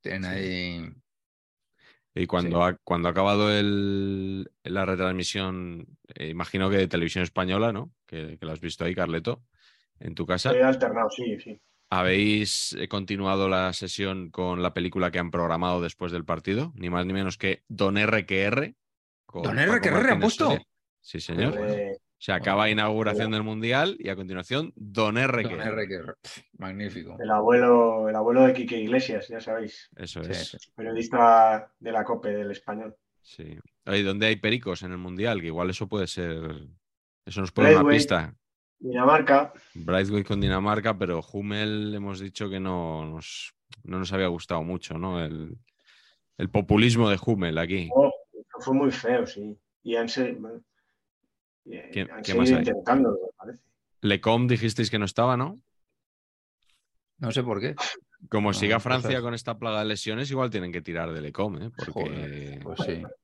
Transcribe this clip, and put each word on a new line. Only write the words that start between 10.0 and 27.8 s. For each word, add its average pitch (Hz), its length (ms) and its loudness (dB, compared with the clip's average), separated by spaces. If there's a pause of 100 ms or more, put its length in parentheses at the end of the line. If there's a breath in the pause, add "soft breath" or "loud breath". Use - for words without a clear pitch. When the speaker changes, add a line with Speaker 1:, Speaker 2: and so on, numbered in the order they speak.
Speaker 2:
tu 82 100 -4
casa. 107 260 0
Speaker 3:
He 127 120 4
alternado, 117 480 2
sí, - 280 -6
sí. - 220 -16 (300)
Speaker 2:
¿Habéis, 101 840 2
eh, - 140 -6
continuado 98 600 0
la 92 260 2
sesión 95 580 -6
con 90 320 -2
la 87 100 0
película 87 380 0
que 87 80 -2
han 87 100 -2
programado 87 500 0
después 87 320 -6
del 85 140 -6
partido? 101 500 -4
Ni 90 140 -8
más 87 160 -2
ni 92 80 -4
menos 95 240 -4
que - 300 -4
Don 98 320 0
R 107 260 2
que 95 200 0
R, 139 300 -2 (520)
con - 160 -8
Speaker 1:
¿Don 113 120 -2
Speaker 2:
Paco 156 180 2
Speaker 1:
R 220 80 0
que 180 80 0
R - 80 2
han - 60 4
Speaker 2:
Martínez 220 180 4
Speaker 1:
puesto? 226 240 2
Speaker 2:
Soria. 202 180 2 (380)
Sí, - 200 -12
señor. 87 340 -2 (140)
Speaker 3:
Eh, 101 280 -4 (220)
Speaker 2:
Se - 140 -4
acaba 98 300 2
Speaker 3:
bueno, 107 100 4
Speaker 2:
inauguración 107 560 2
Speaker 3:
bueno. 107 80 0
Speaker 2:
del 107 60 -2
Mundial 117 560 0
y - 100 -6
a 98 60 -4
continuación 95 600 -6
Don 107 440 0
R 123 240 0
que - 100 -4
R. - 100 -8
Speaker 1:
Don 110 40 -4 (120)
R 101 80 -4
que 95 60 -8
R. 85 260 -10
Pf, - 220 -18 (160)
magnífico. 95 640 -10
Speaker 3:
El 107 80 -6
abuelo, 113 800 6